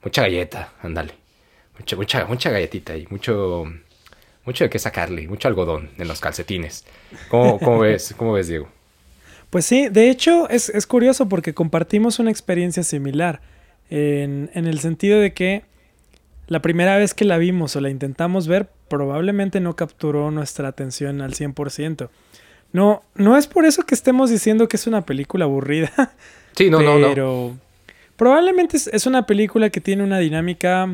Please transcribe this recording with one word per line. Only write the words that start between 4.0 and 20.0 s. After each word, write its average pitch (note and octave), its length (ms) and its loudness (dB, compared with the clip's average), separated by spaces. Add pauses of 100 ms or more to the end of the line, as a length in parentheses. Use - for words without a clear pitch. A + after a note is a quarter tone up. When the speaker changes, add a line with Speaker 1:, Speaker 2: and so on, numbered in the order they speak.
Speaker 1:
mucho B2+ 200 -4
de - 40 0
qué - 100 -6
sacarle, E2+ 480 -6
mucho G2+ 200 -6
algodón E2+ 500 -2
en F2 100 -10
los D#2 120 -8
calcetines. E2 640 -8 (440)
¿Cómo, A#2+ 300 2
cómo A#2+ 200 2
ves, G#2+ 360 0
cómo A2+ 180 -2
ves, F#2+ 160 0
Diego? D2+ 180 -8 (800)
Speaker 2:
Pues F3+ 160 -2
sí, C4 240 2
de A3 200 6
hecho E4 400 4
es, A#3 200 0
es G#3 160 -2
curioso B3+ 440 4
porque E3+ 240 -2
compartimos F3 680 0
una A3+ 120 2
experiencia F3 520 -2
similar D3 580 -4 (480)
en, C#3+ 640 -2
en E3+ 140 -4
el D#3+ 120 -2
sentido E3+ 400 2
de G3+ 140 2
que F#3+ 300 -4 (840)
la D#3+ 140 -2
primera F3 360 2
vez G3+ 160 2
que - 120 0
la F3+ 120 2
vimos E3+ 380 0
o C#3+ 60 -2
la C#3 80 -2
intentamos D#3 580 -4
ver F#3+ 200 0 (220)
probablemente F3 720 -2
no E3+ 140 -4
capturó D3 560 -4